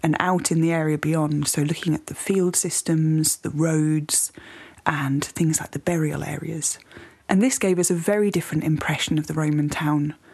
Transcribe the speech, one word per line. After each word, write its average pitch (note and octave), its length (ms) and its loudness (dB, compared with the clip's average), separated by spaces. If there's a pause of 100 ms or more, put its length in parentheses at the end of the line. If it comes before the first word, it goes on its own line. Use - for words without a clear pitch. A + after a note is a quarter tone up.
and D3+ 200 2
out F3+ 320 2
in D#3+ 80 4
the E3 100 4
area D#3 260 0
beyond, D3+ 520 0
so - 140 0
looking D3+ 300 -2
at - 140 -4
the - 80 -10
field F3+ 400 0
systems, D#3 840 0
the - 120 -8
roads, D#3 800 0 (560)
and C#3+ 380 0
things D#3 340 0
like - 140 -12
the D3+ 80 -6
burial D3+ 420 -2
areas. D3+ 560 -6 (500)
And G3 140 4
this B3+ 160 2
gave F#3 220 2
us F3 100 0
a F3+ 60 0
very G#3 340 2
different D#3 320 -2
impression D#3 560 0
of D3+ 80 -2
the D#3 80 -6
Roman D3+ 340 0
town. D3+ 460 0 (200)